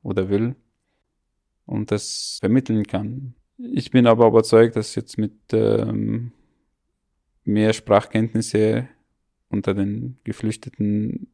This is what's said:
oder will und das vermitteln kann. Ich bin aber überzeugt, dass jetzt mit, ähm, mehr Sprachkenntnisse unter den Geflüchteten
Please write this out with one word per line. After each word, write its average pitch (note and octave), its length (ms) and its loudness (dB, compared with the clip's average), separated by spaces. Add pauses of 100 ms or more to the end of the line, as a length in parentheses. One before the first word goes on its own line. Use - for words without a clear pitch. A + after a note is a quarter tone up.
oder F#2+ 260 -4
will A2 260 0 (1080)
und - 260 -6
das - 500 -6
vermitteln A#2 460 0
kann. B2 480 -8 (220)
Ich - 340 -8
bin B2 160 6
aber A#2 200 6
überzeugt, A2+ 500 6
dass - 180 -6
jetzt - 240 -8
mit, G#2+ 140 -4 (200)
ähm, A2 800 -2 (1120)
mehr G#2+ 280 2
Sprachkenntnisse A2 1160 0 (600)
unter G2 240 -2
den G#2+ 520 -4
Geflüchteten G#2+ 1080 -4